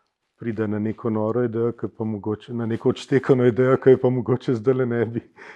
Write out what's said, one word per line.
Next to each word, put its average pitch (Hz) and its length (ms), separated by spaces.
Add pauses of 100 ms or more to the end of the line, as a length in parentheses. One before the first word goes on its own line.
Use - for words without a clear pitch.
(340)
pride 110 320
na 104 120
neko 107 320
noro 110 320
idejo, 117 300
ki 113 160
pa - 160
mogoče, 107 480
na 117 140
neko 113 220
odštekano 131 580
idejo, 127 300
ki 131 140
jo 127 80
pa 127 120
mogoče 127 440
zdajle 127 320
ne 120 200
bi 117 140 (360)